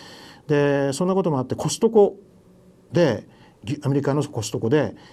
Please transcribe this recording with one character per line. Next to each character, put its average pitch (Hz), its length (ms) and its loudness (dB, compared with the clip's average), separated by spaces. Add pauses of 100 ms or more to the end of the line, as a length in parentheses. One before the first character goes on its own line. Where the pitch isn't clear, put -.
(460)
で、 143 460 0
そ 180 120 -4
ん 180 40 0
な 190 60 0
こ 190 80 2
と 170 80 -2
も 139 80 0
あ 127 40 -2
っ 131 40 -6
て、 117 100 -6
コ - 120 -6
ス - 120 -6
ト 226 100 2
コ 208 260 4 (760)
で、 139 340 2 (380)
ぎ-、 147 180 -6
ア 135 60 -2
メ 139 80 0
リ 135 60 0
カ 139 120 0
の 147 80 0
コ - 200 -6
ス - 100 -8
ト 98 80 -6
コ 113 80 -2
で、 131 260 0 (180)